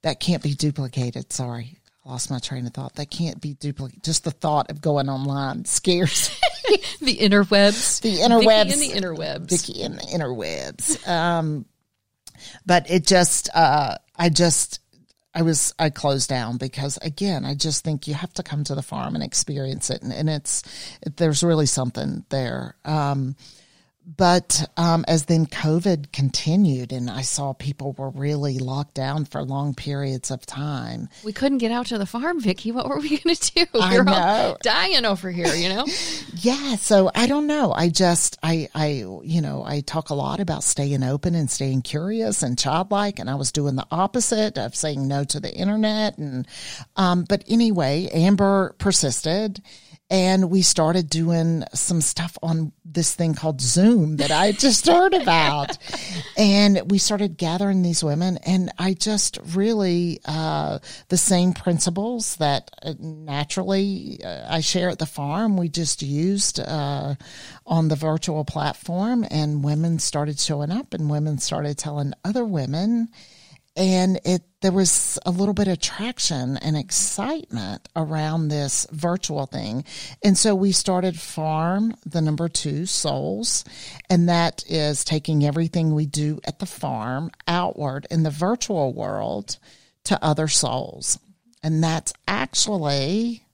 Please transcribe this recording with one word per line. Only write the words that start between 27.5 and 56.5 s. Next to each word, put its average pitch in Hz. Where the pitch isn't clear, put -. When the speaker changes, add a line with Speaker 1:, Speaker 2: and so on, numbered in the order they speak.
Speaker 1:
people 139
were 135
really 139
locked 131
down 139
for 143
long 139
periods 139
of 135
time. 123
Speaker 2:
We 214
couldn't 277
get 233
out 240
to 240
the 202
farm, 302
Vicki. 214
What 247
were 277
we 294
gonna 330
do? -
Speaker 1:
I 190
Speaker 2:
We're 190
all 190
Speaker 1:
know. 190
Speaker 2:
dying 302
over 185
here, 170
you 170
know? 226
Speaker 1:
<laughs> 370
Yeah. 254
So 196
I 240
don't 294
know. 294
I 175
just, 170
I, 160
I, 156
you 165
know, 143
I 147
talk 156
a 147
lot 139
about 165
staying 139
open 143
and 156
staying 135
curious 208
and 123
childlike. 196
And 123
I 139
was 139
doing 143
the -
opposite 214
of 117
saying 139
no 139
to 147
the -
internet. 214
And, 135
um, 180
but 202
anyway, 180
Amber 196
persisted. 190
And 185
we 190
started 170
doing 165
some 170
stuff -
on 160
this 160
thing 160
called 147
Zoom 156
that 143
I 185
just 262
heard 349
about. 156
Speaker 2:
<laughs> -
Speaker 1:
And 202